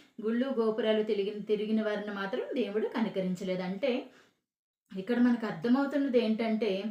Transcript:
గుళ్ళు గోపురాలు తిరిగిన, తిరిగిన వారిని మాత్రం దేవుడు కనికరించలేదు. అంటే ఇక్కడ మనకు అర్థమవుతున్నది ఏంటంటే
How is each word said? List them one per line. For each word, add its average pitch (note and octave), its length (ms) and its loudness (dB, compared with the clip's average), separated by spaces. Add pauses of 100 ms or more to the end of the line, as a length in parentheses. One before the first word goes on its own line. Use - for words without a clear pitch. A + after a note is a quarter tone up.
(220)
గుళ్ళు A#3 260 0
గోపురాలు A3 540 2
తిరిగిన, G#3 400 -2
తిరిగిన G#3+ 400 0
వారిని G#3 320 -2
మాత్రం G3 260 -4
దేవుడు B3 480 -2
కనికరించలేదు. F#3 760 -2
అంటే A#3 440 -2 (920)
ఇక్కడ A#3 200 -2
మనకు A#3+ 280 4
అర్థమవుతున్నది B3 800 2
ఏంటంటే A3 680 0